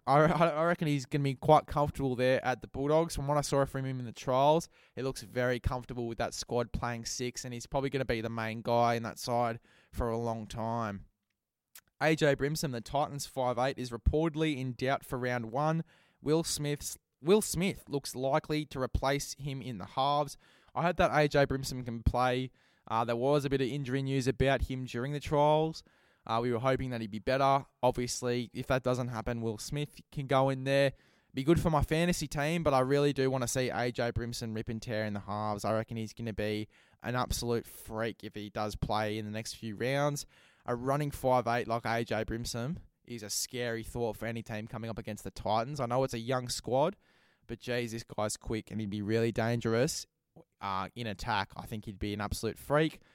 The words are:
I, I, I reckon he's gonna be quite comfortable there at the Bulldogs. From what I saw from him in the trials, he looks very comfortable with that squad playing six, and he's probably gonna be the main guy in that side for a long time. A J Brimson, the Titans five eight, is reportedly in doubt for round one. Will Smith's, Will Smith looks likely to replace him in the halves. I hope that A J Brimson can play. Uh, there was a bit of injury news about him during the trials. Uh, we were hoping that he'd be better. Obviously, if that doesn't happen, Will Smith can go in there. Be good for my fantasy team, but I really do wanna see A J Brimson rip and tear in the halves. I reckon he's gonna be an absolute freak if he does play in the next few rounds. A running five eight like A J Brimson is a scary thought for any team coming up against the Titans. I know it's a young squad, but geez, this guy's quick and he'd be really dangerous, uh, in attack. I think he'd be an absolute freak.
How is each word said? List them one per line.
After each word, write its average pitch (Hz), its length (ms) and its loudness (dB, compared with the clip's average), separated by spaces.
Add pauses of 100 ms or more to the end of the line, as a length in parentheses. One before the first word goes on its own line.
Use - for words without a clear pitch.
I, 147 180 6
I, 160 260 4
I 156 160 0
reckon 170 220 0
he's 143 180 0
gonna 143 180 -2
be 139 120 0
quite 151 300 6
comfortable 143 500 0
there 127 280 4
at 123 180 0
the - 60 -14
Bulldogs. 151 480 0
From 139 120 -4
what 147 100 2
I 143 40 4
saw 139 240 2
from 135 200 -6
him 131 140 -4
in 123 60 -8
the 117 60 -10
trials, 143 560 4 (280)
he 113 60 -6
looks 131 200 -4
very 123 380 0
comfortable 123 480 -4
with 113 100 -6
that 110 160 -2
squad 120 400 -4
playing 117 320 -4
six, - 400 -6
and 127 80 -8
he's 117 120 -10
probably 139 240 -2
gonna 135 140 -2
be 117 180 0
the 113 80 -4
main 113 320 -4
guy 117 340 4
in 117 80 -2
that 113 160 -8
side 120 400 0 (320)
for 123 180 -2
a 113 80 0
long 113 280 -2
time. 113 600 -4 (960)
A 156 160 4
J 147 160 6
Brimson, 143 380 -2
the 120 100 -6
Titans 139 440 -2
five 123 320 -2
eight, 131 200 0
is 123 140 -6
reportedly 151 640 2
in 127 160 -4
doubt 131 320 -2
for 135 120 -6
round 120 360 -4
one. 156 320 0 (360)
Will 156 220 2
Smith's, - 540 -4 (240)
Will 190 200 6
Smith - 460 -2
looks - 280 -6
likely 151 500 0
to 139 160 -6
replace 139 580 0
him 135 220 -8
in 123 160 -8
the 90 80 -8
halves. 143 520 0 (380)
I 123 60 0
hope 170 160 2
that 170 200 6
A 147 120 6
J 143 160 6
Brimson 135 400 -4
can 117 180 -8
play. 127 480 2 (380)
Uh, 113 160 2
there 117 100 0
was 139 300 4
a 143 40 0
bit 135 120 2
of 131 80 2
injury 135 320 -2
news 135 260 2
about 135 360 2
him 131 200 -4
during 123 300 -4
the 147 80 -6
trials. 151 600 2 (440)
Uh, 113 160 0
we 123 100 0
were 117 80 0
hoping 131 300 0
that 117 120 -6
he'd 110 100 -6
be 107 80 -8
better. 135 460 4 (160)
Obviously, 123 720 0
if 127 140 -6
that 131 140 2
doesn't 123 280 0
happen, 117 320 -4
Will 113 160 -2
Smith 147 420 -8 (120)
can 143 140 -6
go 135 240 6
in 135 140 -4
there. 139 300 4 (400)
Be 135 100 -2
good 156 160 6
for 170 100 2
my 156 120 4
fantasy 165 460 2
team, 156 360 0
but 147 100 4
I 135 60 6
really 143 340 4
do 135 160 2
wanna 131 180 0
see 127 220 0
A 123 220 0
J 120 200 0
Brimson 117 420 -6
rip 110 160 -6
and 110 120 -6
tear 107 240 -2
in 107 80 -4
the 101 80 -4
halves. 104 420 -4
I 107 100 2
reckon 113 240 -2
he's 110 160 -6
gonna 117 200 -8
be 107 340 -2 (340)
an 120 140 -4
absolute 120 520 -2
freak 110 560 -6
if 101 120 -14
he 104 140 -10
does 107 260 -4
play 107 420 -2
in 107 80 -6
the 107 60 -8
next 110 240 -8
few 110 200 -10
rounds. 143 500 -2 (400)
A 123 80 -2
running 135 380 -2
five 127 340 2
eight 120 220 0
like 113 180 -2
A 117 200 0
J 110 180 -2
Brimson 117 560 -6 (260)
is 120 160 -10
a 104 80 -12
scary 117 540 -4
thought 117 320 -2
for - 100 -8
any 117 160 -4
team 107 240 -8
coming 117 240 -8
up 110 80 -6
against 107 280 -8
the 95 60 -6
Titans. 120 500 0
I 120 60 0
know 127 180 2
it's 131 80 -6
a 117 60 -4
young 123 280 -2
squad, 135 480 0 (520)
but 117 120 -10
geez, 120 320 -4
this 113 120 -6
guy's - 340 -2
quick - 340 -4
and 101 80 -4
he'd 110 100 -4
be 104 120 -4
really 113 320 2
dangerous, 117 760 2 (540)
uh, 95 340 -2
in 120 100 -6
attack. 104 520 -2
I - 80 -10
think 110 180 -8
he'd 101 160 -12
be 104 140 -2
an 104 80 -4
absolute 101 360 -4
freak. 151 440 0 (120)